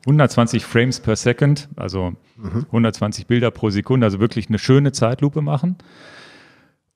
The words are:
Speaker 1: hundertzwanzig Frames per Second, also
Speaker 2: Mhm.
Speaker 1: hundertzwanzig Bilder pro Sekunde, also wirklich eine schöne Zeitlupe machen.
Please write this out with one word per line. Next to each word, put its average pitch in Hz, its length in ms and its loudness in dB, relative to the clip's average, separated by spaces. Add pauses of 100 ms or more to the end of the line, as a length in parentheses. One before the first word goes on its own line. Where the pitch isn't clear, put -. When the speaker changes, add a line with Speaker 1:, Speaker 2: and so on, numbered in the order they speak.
Speaker 1:
hundertzwanzig 123 600 2
Frames 123 360 0
per 110 160 -2
Second, 143 600 0
also 90 380 -6 (220)
Speaker 2:
Mhm. 110 340 -6
Speaker 1:
hundertzwanzig 107 560 -2
Bilder 120 240 2
pro 110 200 -2
Sekunde, 113 360 0
also 98 140 0
wirklich 110 280 -2
eine 107 100 0
schöne 139 340 4
Zeitlupe 135 480 -2
machen. 151 360 -2 (1200)